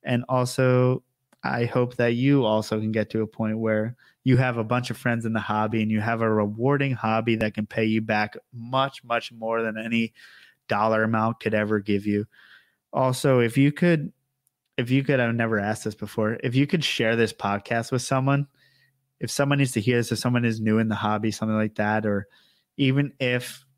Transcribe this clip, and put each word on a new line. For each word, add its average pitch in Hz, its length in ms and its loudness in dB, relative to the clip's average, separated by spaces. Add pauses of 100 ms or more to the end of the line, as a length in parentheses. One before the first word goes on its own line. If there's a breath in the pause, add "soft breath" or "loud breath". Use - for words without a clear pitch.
And 123 280 0
also, 127 720 2 (400)
I 120 220 0
hope 123 300 -2
that 120 180 2
you 131 320 2
also 107 340 0
can 107 120 -4
get 107 180 -2
to 113 120 -2
a 107 60 -2
point 110 300 -4
where 110 380 -2 (280 soft breath)
you 131 140 4
have 127 200 2
a 117 60 -2
bunch 123 280 -2
of 110 60 -8
friends 117 280 -2
in 113 80 -2
the 110 60 0
hobby 107 420 0
and 107 80 0
you 110 100 0
have 113 220 -2
a 113 80 2
rewarding 117 640 0
hobby 113 440 0
that 107 180 -2
can 107 100 -4
pay 113 200 -2
you 110 160 0
back 107 360 -2 (160)
much, 131 500 -4
much 120 280 -4
more 113 320 -4
than 110 140 -4
any 113 360 -2 (540 loud breath)
dollar 110 360 2
amount 113 360 0
could 110 140 -2
ever 107 260 2
give 101 260 -2
you. 104 220 0 (680 soft breath)
Also, 131 460 2
if 117 180 2
you 139 140 4
could, 165 420 0 (640)
if 120 140 -2
you 135 120 2
could, 135 160 2
I've 117 140 2
never 113 240 0
asked 104 260 -2
this 107 120 -6
before, 107 480 -4
if 117 100 -2
you 139 140 4
could 160 160 0
share 117 320 0
this 113 180 2
podcast 107 580 -4
with 123 120 -2
someone, 139 440 0 (720 soft breath)
if 120 120 -6
someone 143 260 2
needs 135 160 2
to 110 80 0
hear 120 160 2
this, 117 140 0
if 110 80 -2
someone 123 260 0
is 110 160 -2
new 107 160 2
in 110 120 2
the 104 60 -2
hobby, 107 360 -2
something 110 260 -4
like 107 180 -2
that, 107 300 0
or 101 220 -2 (500 soft breath)
even 139 420 0
if 123 460 -4 (120)